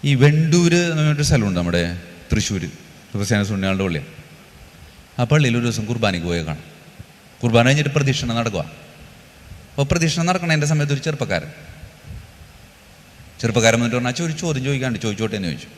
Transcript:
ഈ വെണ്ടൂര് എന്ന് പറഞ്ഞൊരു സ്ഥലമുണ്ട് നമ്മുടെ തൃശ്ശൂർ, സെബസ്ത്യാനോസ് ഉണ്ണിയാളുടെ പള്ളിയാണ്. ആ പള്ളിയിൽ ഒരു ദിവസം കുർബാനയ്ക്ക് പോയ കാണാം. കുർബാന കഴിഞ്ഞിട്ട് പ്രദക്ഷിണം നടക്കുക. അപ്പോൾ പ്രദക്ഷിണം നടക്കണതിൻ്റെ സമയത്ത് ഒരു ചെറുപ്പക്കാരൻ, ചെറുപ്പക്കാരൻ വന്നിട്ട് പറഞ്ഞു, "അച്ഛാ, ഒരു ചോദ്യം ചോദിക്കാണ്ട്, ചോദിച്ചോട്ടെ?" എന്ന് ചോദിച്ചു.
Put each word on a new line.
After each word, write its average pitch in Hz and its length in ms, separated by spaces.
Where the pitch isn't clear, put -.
ഈ 147 80
വെണ്ടൂര് 165 580
എന്ന് 156 120
പറഞ്ഞൊരു 151 260
സ്ഥലമുണ്ട് 104 300
നമ്മുടെ 87 240
തൃശ്ശൂർ, 104 320
സെബസ്ത്യാനോസ് 101 440
ഉണ്ണിയാളുടെ 95 320
പള്ളിയാണ്. 76 240
ആ 123 40
പള്ളിയിൽ 127 360
ഒരു 120 80
ദിവസം 107 180
കുർബാനയ്ക്ക് 101 420
പോയ 85 120
കാണാം. 76 180
കുർബാന 117 240
കഴിഞ്ഞിട്ട് 143 300
പ്രദക്ഷിണം 127 380
നടക്കുക. 110 280
അപ്പോൾ 139 200
പ്രദക്ഷിണം 165 380
നടക്കണതിൻ്റെ 165 420
സമയത്ത് 147 260
ഒരു 127 100
ചെറുപ്പക്കാരൻ, 120 440
ചെറുപ്പക്കാരൻ 113 400
വന്നിട്ട് 120 160
പറഞ്ഞു, 123 160
"അച്ഛാ, 165 160
ഒരു 160 140
ചോദ്യം 151 260
ചോദിക്കാണ്ട്, 131 360
ചോദിച്ചോട്ടെ?" 110 360
എന്ന് 90 100
ചോദിച്ചു. 69 280